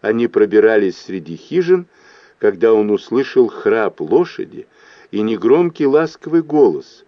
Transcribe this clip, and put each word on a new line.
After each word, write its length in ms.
Они 260
пробирались 720
среди 360
хижин, 520
когда 360
он 180
услышал 560
храп 540
лошади 680
и 120
негромкий 680
ласковый 560
голос, 640